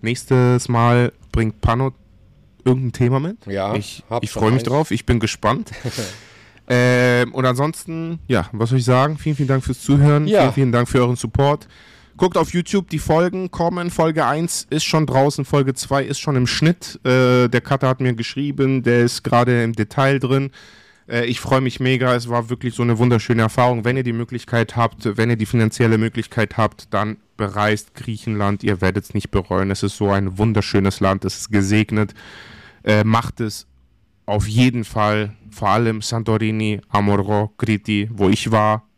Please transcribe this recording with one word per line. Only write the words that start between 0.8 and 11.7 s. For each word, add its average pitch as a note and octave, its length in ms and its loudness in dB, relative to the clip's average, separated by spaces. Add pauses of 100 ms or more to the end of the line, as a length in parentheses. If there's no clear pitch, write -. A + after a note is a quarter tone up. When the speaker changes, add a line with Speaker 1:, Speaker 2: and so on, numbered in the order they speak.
Speaker 1:
bringt A2+ 280 -2
Pano B2+ 320 0 (720)
irgendein B2+ 280 2
Thema C3 280 2
mit. F3+ 260 -10
Speaker 2:
Ja, G2 280 -4
Speaker 1:
Ich, - 360 -8
Speaker 2:
hab A#2+ 140 -4
Speaker 1:
ich G#2+ 60 -10
Speaker 2:
schon - 120 -6
Speaker 1:
freue A2 100 4
mich B2+ 100 2
Speaker 2:
eins. A#2 60 -4
Speaker 1:
drauf, D3 220 0
ich - 160 -4
bin A#2+ 140 2
gespannt. A2 560 -2
Speaker 2:
<laughs> - 40 -16 (880)
Speaker 1:
Ähm, B2 640 4
und C3 140 -2
ansonsten, E3 720 -4 (100)
ja, G2+ 240 0
was A2+ 160 -2
soll C3 100 2
ich A#2+ 60 0
sagen? C3 320 2
Vielen, D3+ 200 -4
vielen C#3 120 -2
Dank C3+ 160 0
fürs - 160 -6
Zuhören, D3 460 4
Speaker 2:
Ja. G3+ 160 4
Speaker 1:
vielen, B2 100 2
vielen B2+ 200 0
Dank A#2+ 140 2
für - 120 0
euren B2 180 2
Support. C#3 500 0 (520)